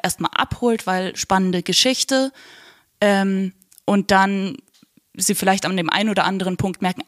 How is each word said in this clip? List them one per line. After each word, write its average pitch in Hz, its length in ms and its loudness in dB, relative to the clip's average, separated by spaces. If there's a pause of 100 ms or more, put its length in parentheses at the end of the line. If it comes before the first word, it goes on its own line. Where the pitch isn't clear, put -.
erstmal - 320 -4
abholt, - 520 -2
weil 185 280 -2
spannende 185 480 0
Geschichte, 262 680 0 (680)
ähm, 196 520 2 (320)
und 202 260 2
dann 196 460 2 (600)
sie 185 160 0
vielleicht 190 300 0
an 185 120 -2
dem 170 120 -2
einen 214 220 2
oder 190 140 0
anderen 185 320 -2
Punkt 190 260 -4
merken, 180 260 -2